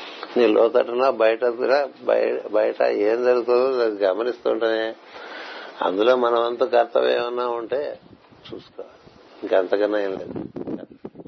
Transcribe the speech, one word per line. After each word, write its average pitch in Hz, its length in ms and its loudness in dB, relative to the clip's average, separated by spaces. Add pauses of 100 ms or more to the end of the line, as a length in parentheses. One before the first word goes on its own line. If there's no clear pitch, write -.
(320)
నీ 120 160 4
లోతట్టున 117 580 2 (100)
బయట, 110 280 2 (600)
బయ-, 117 460 0
బయట 110 320 0 (200)
ఏం 107 220 2
జరుగుతుందో 123 440 4 (120)
అది 110 200 0
గమనిస్తూ 107 500 0
ఉంటేనే 113 340 0 (1000)
అందులో 104 340 4
మన 120 240 2
వంతు 120 260 0
కర్తవ్యం 123 500 2
ఏమన్నా 123 360 -4
ఉంటే 117 300 -4 (600)
చూసుకోవాలి. - 500 -16 (440)
ఇంకంతకన్నా 101 640 0
ఏం 98 120 -4
లేదు, - 200 -10 (960)